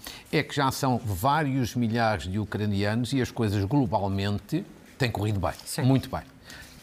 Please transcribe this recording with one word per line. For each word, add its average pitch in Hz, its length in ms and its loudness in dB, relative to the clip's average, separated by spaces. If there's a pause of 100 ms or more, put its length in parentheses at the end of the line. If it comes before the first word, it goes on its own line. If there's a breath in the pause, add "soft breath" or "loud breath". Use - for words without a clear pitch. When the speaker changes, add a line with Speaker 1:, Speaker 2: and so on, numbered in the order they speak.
(320 loud breath)
Speaker 1:
é 156 100 4
que - 100 -6
já 143 200 2
são 127 260 0
vários 131 760 0
milhares 113 480 2
de 92 160 -2
ucranianos 104 720 0
e 135 100 2
as 113 80 -2
coisas 104 340 0
globalmente 101 1000 0 (320)
têm 120 140 2
corrido 104 260 0
bem, 82 140 -2 (120)
Speaker 2:
Sim. - 180 -4
Speaker 1:
muito 131 280 4
bem. 80 120 -6 (600 loud breath)